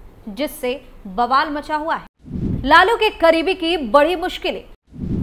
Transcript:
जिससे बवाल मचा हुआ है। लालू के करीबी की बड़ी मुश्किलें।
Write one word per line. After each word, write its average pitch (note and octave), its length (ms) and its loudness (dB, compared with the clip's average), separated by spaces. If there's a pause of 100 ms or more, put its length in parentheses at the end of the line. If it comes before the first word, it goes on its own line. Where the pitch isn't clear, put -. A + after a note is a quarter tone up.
(280)
जिससे C4 560 -6 (220)
बवाल A#3+ 440 0
मचा D4 260 -6
हुआ D4+ 180 -4
है। - 120 -10 (580)
लालू F4 320 6
के G#4+ 140 0
करीबी E4 440 2
की E4+ 220 -2
बड़ी C#4+ 400 2
मुश्किलें। E4 480 -6 (580)